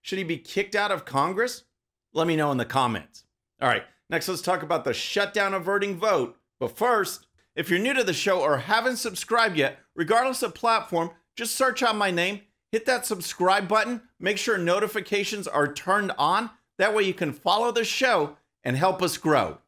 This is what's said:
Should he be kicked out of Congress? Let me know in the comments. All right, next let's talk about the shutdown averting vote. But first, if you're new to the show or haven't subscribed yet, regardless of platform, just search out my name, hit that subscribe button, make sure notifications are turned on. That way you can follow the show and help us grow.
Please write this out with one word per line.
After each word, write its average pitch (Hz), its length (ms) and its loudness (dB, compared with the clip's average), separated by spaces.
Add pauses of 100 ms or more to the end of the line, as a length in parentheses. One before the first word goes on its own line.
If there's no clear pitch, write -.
Should 190 120 -6
he 190 60 -4
be 160 140 -4
kicked 202 380 -4
out 202 160 0
of 170 120 -4
Congress? 185 600 -2 (480)
Let 160 160 2
me 160 80 2
know 147 160 2
in 131 60 0
the 117 60 0
comments. 120 600 -2 (360)
All 127 80 2
right, 107 140 0 (260)
next 165 200 -4
let's 180 120 -4
talk 175 220 -2
about 156 220 -4
the 120 100 0
shutdown 202 580 -2
averting 196 440 -2
vote. 165 420 0 (220)
But 120 160 -4
first, 220 500 0 (300)
if 156 120 -4
you're 175 120 2
new 254 120 0
to 262 120 2
the 185 80 0
show 185 280 0
or 143 180 2
haven't 226 400 0
subscribed 220 580 0
yet, 135 240 0 (160)
regardless 233 480 2
of 196 100 -6
platform, 208 560 0 (240)
just 226 220 -6
search 262 260 0
out 226 140 2
my 202 160 2
name, 185 300 0 (280)
hit 226 160 -2
that 247 180 0
subscribe 190 600 0
button, 220 360 0 (180)
make 190 180 -2
sure 220 180 0
notifications 202 920 -2
are 147 240 0
turned 196 440 0
on. 190 340 0 (280)
That 208 160 2
way 214 80 4
you 185 100 2
can 160 200 -4
follow 220 400 0
the 226 120 0
show 220 520 0 (260)
and 127 140 -2
help 185 260 2
us 180 140 0
grow. 120 500 2